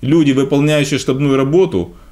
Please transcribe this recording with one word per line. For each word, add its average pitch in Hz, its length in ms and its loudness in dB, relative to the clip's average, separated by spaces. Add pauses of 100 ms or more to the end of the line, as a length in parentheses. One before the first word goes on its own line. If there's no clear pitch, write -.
люди, 143 300 2
выполняющие 143 640 0
штабную 139 380 -2
работу, 135 580 0 (180)